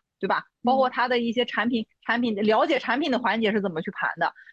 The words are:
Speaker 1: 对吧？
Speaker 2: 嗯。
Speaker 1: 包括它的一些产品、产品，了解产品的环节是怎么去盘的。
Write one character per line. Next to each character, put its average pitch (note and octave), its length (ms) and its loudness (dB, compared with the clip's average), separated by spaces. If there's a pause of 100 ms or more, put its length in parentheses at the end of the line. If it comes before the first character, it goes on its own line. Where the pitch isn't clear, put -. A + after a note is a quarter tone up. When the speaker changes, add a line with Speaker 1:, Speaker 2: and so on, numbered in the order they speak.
(180)
Speaker 1:
对 - 80 -6
吧？ F#3 120 0
Speaker 2:
嗯。 - 60 -10 (180)
Speaker 1:
包 B3 140 2
括 C4 140 4
它 B3 180 0
的 B3 100 2
一 A#3 140 -2
些 A#3+ 120 0
产 A#3 240 -2
品、 A#3 160 0 (220)
产 A#3 140 0
品， A#3 140 0
了 A3 320 4
解 D4+ 120 2
产 A#3+ 220 -2
品 D#4+ 100 -2
的 A#3+ 80 0
环 A3+ 220 -2
节 G#3 120 2
是 A3 80 0
怎 G3 100 -2
么 D#3 120 -6
去 - 80 -8
盘 D#3 260 -4
的。 E3 160 0 (200)